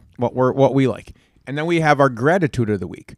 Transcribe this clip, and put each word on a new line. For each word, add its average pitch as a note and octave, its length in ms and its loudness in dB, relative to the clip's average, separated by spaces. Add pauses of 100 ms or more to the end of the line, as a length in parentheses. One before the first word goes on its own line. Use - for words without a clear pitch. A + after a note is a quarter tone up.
(160)
what A#2+ 180 -4
we're, B2+ 200 2
what C3+ 200 2
we C3+ 140 2
like. - 260 -10 (320)
And C3+ 120 -10
then D3+ 80 -6
we E3+ 160 0
have D3 180 4
our C#3 100 4
gratitude B2+ 600 0
of G#2 100 -2
the F#2 80 -8
week, - 300 -18